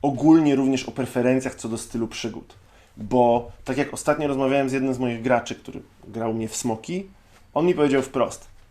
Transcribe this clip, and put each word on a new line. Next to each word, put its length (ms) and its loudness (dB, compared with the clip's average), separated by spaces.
ogólnie 540 6
również 280 0
o 80 -10
preferencjach 600 0
co 140 -10
do 100 -6
stylu 300 -6
przygód. 460 -10
Bo 560 2
tak 120 -6
jak 180 -4
ostatnio 340 0
rozmawiałem 400 0
z 40 -6
jednym 220 0
z 40 -8
moich 240 -4
graczy, 320 0
który 280 -14
grał 220 -4
u 40 -2
mnie 140 -4
w 80 -12
Smoki, 500 -4
on 120 2
mi 80 4
powiedział 280 2
wprost: 460 -4